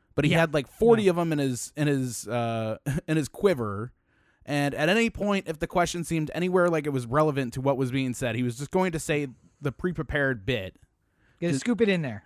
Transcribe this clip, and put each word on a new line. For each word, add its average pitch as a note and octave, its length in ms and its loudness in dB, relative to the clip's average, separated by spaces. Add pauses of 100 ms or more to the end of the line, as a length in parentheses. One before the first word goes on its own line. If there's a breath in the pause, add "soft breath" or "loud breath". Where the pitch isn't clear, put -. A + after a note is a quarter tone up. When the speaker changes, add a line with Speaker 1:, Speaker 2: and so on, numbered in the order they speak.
(140)
Speaker 1:
But C#3+ 100 2
he D3+ 60 6
Speaker 2:
Yeah. F3 120 4
Speaker 1:
had, D#3 120 0
like, C#3+ 140 0
forty A3+ 360 4
Speaker 2:
Yeah. F#3 60 8
Speaker 1:
of E3+ 80 2
'em E3 140 2
in D3 80 0
his, C3 360 -4
in D3 120 2
his, B2+ 400 -2
uh, A2+ 580 -2
<laughs> C#3+ 220 -4
in D#3 80 0
his D3 120 0
quiver. A#2+ 640 -2 (560)
And C#3+ 280 -2
at D3+ 120 0
any A3+ 220 2
point, G3 380 -2
if D#3+ 100 -6
the - 80 -4
question F3 380 -2
seemed D#3 280 -2
anywhere F3+ 360 2
like D#3 180 0
it D3+ 40 -2
was C3 140 -2
relevant C3+ 500 0
to C3+ 60 -6
what C3+ 160 2
was B2+ 140 -2
being C3 240 -2
said, A#2 220 -4
he B2 80 0
was A#2+ 120 -2
just C#3 140 -10
going F#3 220 2
to D#3 80 -4
say D3 260 -2 (340)
the C#3+ 120 -4
pre-prepared C#3 760 -2
bit. G2+ 300 -4 (640)
Speaker 2:
Gonna E3+ 140 0
Speaker 1:
Just C3+ 120 -2
Speaker 2:
scoop A#3 180 2
it G#3+ 80 4
in F3+ 100 2
there. B2 260 -6